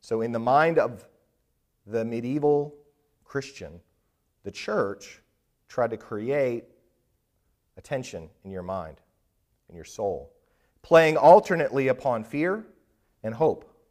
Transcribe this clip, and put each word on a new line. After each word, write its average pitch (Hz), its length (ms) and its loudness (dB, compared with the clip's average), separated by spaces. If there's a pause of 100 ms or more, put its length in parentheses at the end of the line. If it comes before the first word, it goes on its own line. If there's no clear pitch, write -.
So 113 180 -4
in 117 100 -4
the 120 80 -4
mind 151 400 2
of 117 260 -2 (800)
the 113 200 -4
medieval 143 720 -2 (480)
Christian, 87 560 -12 (640)
the 98 80 -12
church - 680 -6 (460)
tried 117 240 -2
to 113 60 -8
create 120 680 -4 (1120)
a - 40 -20
tension 113 480 -10 (160)
in 98 80 -14
your 92 100 -10
mind, 90 380 -10 (680)
in - 60 -20
your 82 100 -18
soul, 98 460 -8 (520)
playing 160 340 6
alternately 151 720 6
upon 127 340 -2
fear 175 420 -4 (600)
and 110 100 -6
hope. 135 340 -2 (220)